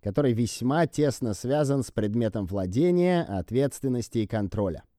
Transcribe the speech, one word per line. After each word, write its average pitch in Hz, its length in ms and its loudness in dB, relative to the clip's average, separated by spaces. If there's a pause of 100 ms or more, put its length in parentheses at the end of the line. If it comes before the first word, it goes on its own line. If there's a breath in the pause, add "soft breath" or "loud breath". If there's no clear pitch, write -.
который 123 300 2
весьма 123 540 0
тесно 135 480 0
связан 139 480 0
с - 80 -6
предметом 107 560 0
владения, 170 760 2
ответственности 123 960 -2
и 110 80 0
контроля. 98 580 -4 (140)